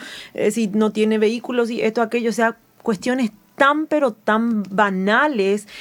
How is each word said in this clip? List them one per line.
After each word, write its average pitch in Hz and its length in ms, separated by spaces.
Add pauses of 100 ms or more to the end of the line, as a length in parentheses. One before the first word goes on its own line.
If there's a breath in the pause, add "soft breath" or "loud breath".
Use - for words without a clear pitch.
(360 loud breath)
eh, - 160
si 220 160
no 214 240
tiene 214 280
vehículos, 233 500
si 233 120
esto, 220 200
aquello, 233 300
o - 20
sea, 226 240 (260)
cuestiones 233 480 (240)
tan, 294 300
pero 294 260
tan 220 600
banales 202 960 (140 loud breath)